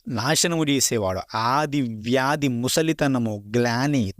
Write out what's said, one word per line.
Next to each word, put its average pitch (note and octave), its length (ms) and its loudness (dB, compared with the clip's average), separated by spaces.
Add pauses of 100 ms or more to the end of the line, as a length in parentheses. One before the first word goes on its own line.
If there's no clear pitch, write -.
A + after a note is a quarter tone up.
నాశనము D#3 600 0
చేసేవాడు. G#2+ 520 0 (140)
ఆది C3+ 460 0
వ్యాధి, C3 680 0
ముసలితనము, B2 1080 0
గ్లాని, A#2+ 640 2